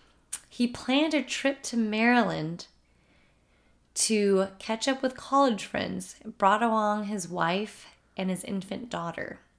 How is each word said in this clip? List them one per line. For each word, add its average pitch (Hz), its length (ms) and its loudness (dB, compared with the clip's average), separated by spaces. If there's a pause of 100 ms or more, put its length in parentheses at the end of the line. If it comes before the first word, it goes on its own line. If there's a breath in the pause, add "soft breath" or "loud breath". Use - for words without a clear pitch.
(480 soft breath)
He - 180 -2
planned 277 480 0
a 294 80 2
trip - 420 -2
to - 140 -4
Maryland 214 880 2 (1300)
to 196 520 4 (120)
catch 220 280 -4
up 269 140 0
with 254 160 -2
college 269 480 2
friends, 185 500 -6 (220)
brought 208 260 4
along 214 420 2
his 202 220 -6
wife 175 600 -2 (280)
and 190 140 -2
his 185 140 -4
infant 196 460 -8
daughter. - 500 -6 (200)